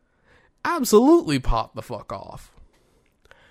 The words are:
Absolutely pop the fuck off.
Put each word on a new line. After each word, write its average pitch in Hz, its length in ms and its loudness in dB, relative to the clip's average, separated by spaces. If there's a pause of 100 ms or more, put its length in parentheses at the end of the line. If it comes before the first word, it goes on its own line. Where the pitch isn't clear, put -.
(640)
Absolutely 254 760 2
pop 117 340 -2
the 110 80 -10
fuck 107 300 -14
off. - 400 -16 (1000)